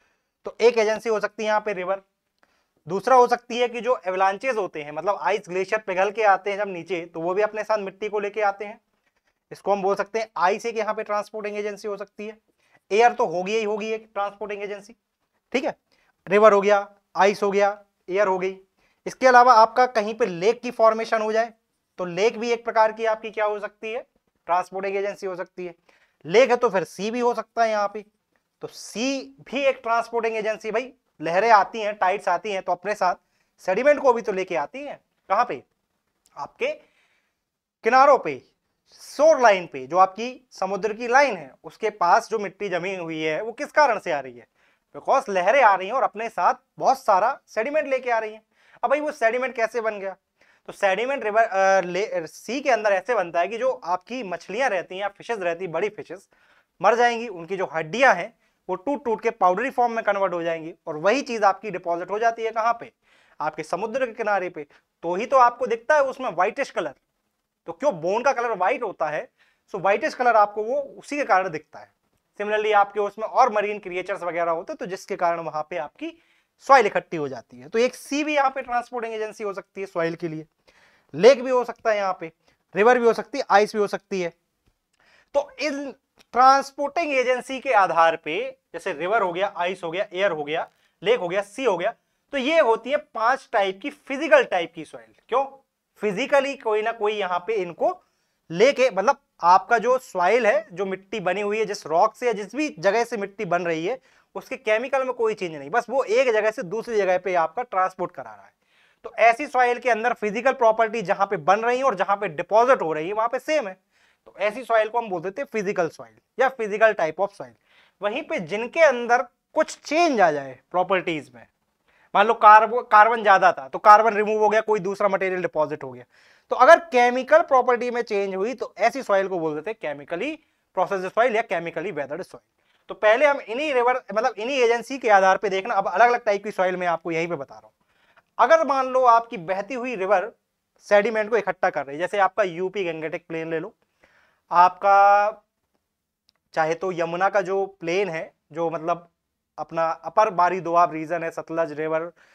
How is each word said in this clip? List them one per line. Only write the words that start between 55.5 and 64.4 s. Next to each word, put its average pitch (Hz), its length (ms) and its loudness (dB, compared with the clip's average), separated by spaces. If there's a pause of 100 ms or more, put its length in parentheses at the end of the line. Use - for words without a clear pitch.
हैं, 180 80 -8
बड़ी 180 180 -4
फिशेज - 380 -16 (540)
मर 202 140 4
जाएंगी, 240 320 0
उनकी 180 300 -10
जो 185 80 -4
हड्डियां 165 500 2
हैं 180 240 -8 (300)
वो 185 60 -4
टूट - 300 -6
टूट 220 160 -4
के 226 80 -2
पाउडरी 190 400 2
फॉर्म 240 220 0
में 226 120 -6
कन्वर्ट 196 300 0
हो 175 100 -4
जाएंगी 165 300 -6 (140)
और 156 100 -8
वही 202 240 2
चीज 233 220 -4
आपकी 208 280 0
डिपॉजिट 170 380 -6
हो 208 100 -4
जाती 226 240 -2
है। 220 80 -4
कहाँ 226 280 -2
पे? 123 120 -18 (500)
आपके 156 220 -6
समुद्र 220 420 -6
के 233 60 -8
किनारे 202 380 -4